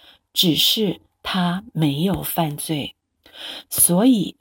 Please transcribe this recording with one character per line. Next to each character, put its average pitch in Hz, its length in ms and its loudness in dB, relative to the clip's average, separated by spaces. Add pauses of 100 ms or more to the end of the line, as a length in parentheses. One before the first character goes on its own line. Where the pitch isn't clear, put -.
(340)
只 165 220 2
是 202 440 0 (220)
他 180 420 -2 (100)
没 151 280 0
有 170 220 0
犯 151 340 -4
罪。 - 380 -6 (760)
所 180 380 2
以 196 340 2